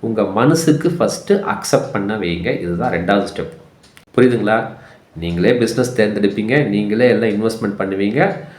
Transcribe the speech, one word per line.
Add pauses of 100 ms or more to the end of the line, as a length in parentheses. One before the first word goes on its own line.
உங்க
மனசுக்கு
ஃபர்ஸ்ட்
அக்செப்ட்
பண்ண
வைங்க.
இதுதான்
ரெண்டாவது
ஸ்டெப். (600)
புரியுதுங்களா? (500)
நீங்களே
பிசினஸ்
தேர்ந்தெடுப்பீங்க,
நீங்களே
எல்லாம்
இன்வெஸ்ட்மெண்ட்
பண்ணுவீங்க, (220)